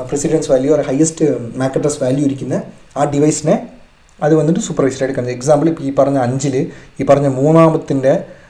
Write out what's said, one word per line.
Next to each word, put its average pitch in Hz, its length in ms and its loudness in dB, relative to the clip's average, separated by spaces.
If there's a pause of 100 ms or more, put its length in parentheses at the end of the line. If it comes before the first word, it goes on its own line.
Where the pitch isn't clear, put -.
പ്രിസിഡൻസ് 156 420 -2
വാല്യൂ 135 240 2
or 147 120 2
ഹയസ്റ്റ് 151 380 0 (340)
മാക് 131 200 -2
അഡ്രസ് 143 240 -2
വാല്യൂ 135 240 0
ഇരിക്കുന്ന 127 280 -4 (440)
ആ 139 40 0 (100)
ഡിവൈസിനെ 151 420 2 (680)
അത് 151 140 2
വന്നിട്ട് 165 280 0
സൂപ്പർവൈസറായിട്ട് 139 500 -2
കൺസിഡർ. 123 220 -4
എക്സാമ്പിൾ 143 320 2
ഇപ്പോൾ 143 180 -6
ഈ - 100 -4
പറഞ്ഞ 139 180 2 (100)
അഞ്ചിൽ 135 280 -2 (440)
ഈ 139 100 -4
പറഞ്ഞ 143 180 4 (120)
മൂന്നാമത്തിൻ്റെ, 151 760 4 (360)